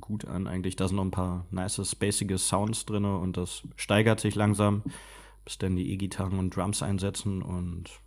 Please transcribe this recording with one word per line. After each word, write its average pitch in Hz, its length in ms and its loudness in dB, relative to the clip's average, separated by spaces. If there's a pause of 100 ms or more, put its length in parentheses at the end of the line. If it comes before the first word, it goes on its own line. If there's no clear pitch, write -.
gut 104 240 -6
an 92 240 -4
eigentlich. 90 260 -2
Da 95 140 2
sind 95 80 2
noch 98 80 2
ein 92 80 0
paar 90 400 -2
nice, 92 360 -2
spacige 101 500 0
Sounds 104 480 0
drinne 101 320 0
und 90 180 -2
das 90 260 -6 (140)
steigert 107 420 6
sich 104 160 0
langsam, 104 480 4 (640)
bis - 120 -12
dann 92 180 0
die 90 160 -2
E-Gitarren 95 460 -2
und 92 180 0
Drums 95 260 0
einsetzen 98 600 -2
und 87 480 -6 (160)